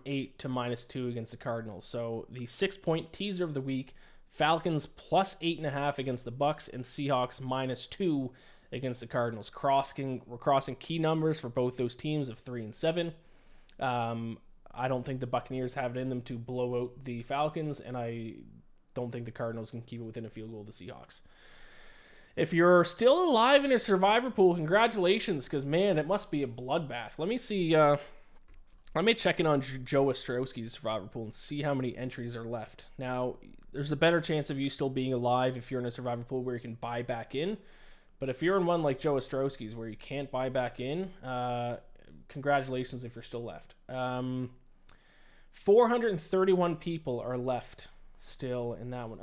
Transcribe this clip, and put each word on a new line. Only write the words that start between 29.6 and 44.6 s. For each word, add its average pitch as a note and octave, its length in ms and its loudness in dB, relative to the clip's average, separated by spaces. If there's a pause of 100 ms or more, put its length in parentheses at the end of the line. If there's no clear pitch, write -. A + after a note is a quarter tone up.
Joe C#3 260 4
Ostrowski's B2 680 -2
survivor A2 360 -4
pool A#2+ 160 -10
and A2 100 -10
see D3 300 -6
how D3 100 2
many C3 240 -2
entries A#2+ 400 -6
are A#2 80 -8
left. A2+ 400 -8 (120)
Now, B2+ 380 -2 (380)
there's C#3+ 180 -2
a D3 60 0
better E3+ 240 6
chance D3+ 280 -2
of C#3+ 80 -2
you C3+ 120 0
still C3+ 200 -2
being C3 220 0
alive B2+ 460 2
if A#2 120 -12
you're B2+ 120 -2
in B2 40 -4
a A#2+ 60 -4
survivor A#2+ 320 -6
pool B2+ 180 -4
where B2 140 -4
you A2+ 60 -6
can A#2 140 -10
buy A#2+ 260 -6
back A#2+ 340 -6
in. F#3 220 -2 (600)
But C3+ 120 -4
if B2+ 120 -4
you're F3 140 4
in F#3 100 4
one E3+ 180 2
like C3+ 160 2
Joe D3 160 2
Ostrowski's C3 600 -2
where A#2 140 -8
you G#2+ 80 -10
can't C#3 340 -8
buy C3 160 -2
back B2+ 320 -2
in, D#3+ 320 -4 (120)
uh, B2 560 -4 (500)
congratulations C3 720 0
if A#2+ 120 -12
you're - 80 -14
still A#2+ 200 -8
left. F#2+ 320 -12 (140)
Um, B2+ 640 -4 (1000)